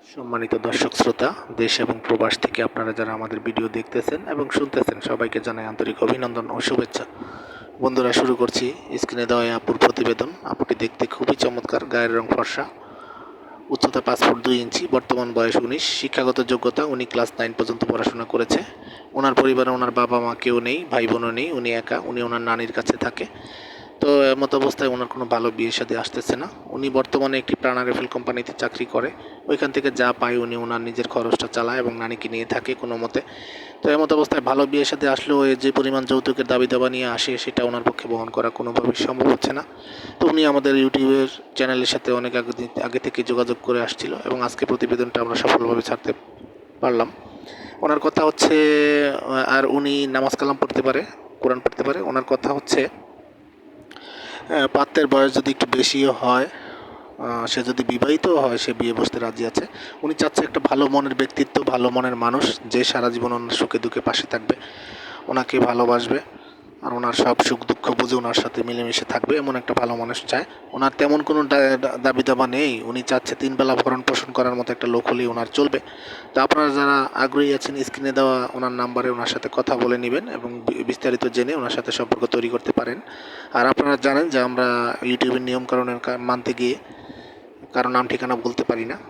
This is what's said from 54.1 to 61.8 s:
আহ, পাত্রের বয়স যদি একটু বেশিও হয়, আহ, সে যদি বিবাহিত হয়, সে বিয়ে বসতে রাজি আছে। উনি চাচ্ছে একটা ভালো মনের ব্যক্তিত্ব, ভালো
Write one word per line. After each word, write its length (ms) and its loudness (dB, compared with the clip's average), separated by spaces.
আহ, 180 2
পাত্রের 400 4
বয়স 280 6
যদি 160 0
একটু 140 0
বেশিও 340 4
হয়, 360 2
আহ, 280 -4
সে 180 -2
যদি 200 -2
বিবাহিত 440 2
হয়, 300 4
সে 160 -2
বিয়ে 200 0
বসতে 260 0
রাজি 260 -4
আছে। 200 -2
উনি 120 -2
চাচ্ছে 300 2
একটা 200 -2
ভালো 240 4
মনের 280 2
ব্যক্তিত্ব, 480 0
ভালো 260 4